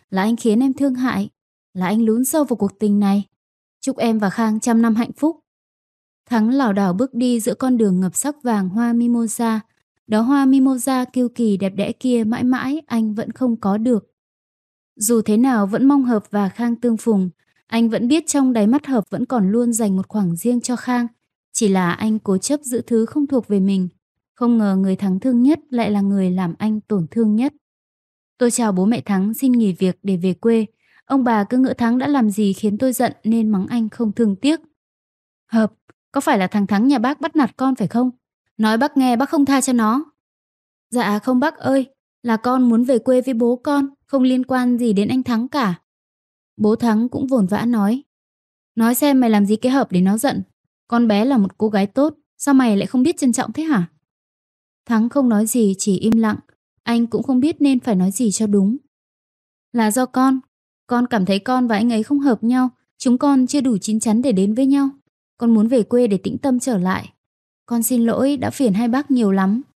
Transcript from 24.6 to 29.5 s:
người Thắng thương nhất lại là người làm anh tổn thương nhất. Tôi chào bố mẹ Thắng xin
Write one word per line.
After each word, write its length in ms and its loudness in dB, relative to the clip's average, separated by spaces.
người 200 0
Thắng 240 -2
thương 220 0
nhất 180 4
lại 220 -2
là 100 0
người 300 0
làm 260 -4
anh 240 -4
tổn 300 -2
thương 240 0
nhất. 180 0
Tôi 140 0
chào 200 0
bố 140 0
mẹ 160 0
Thắng 320 -2
xin 180 0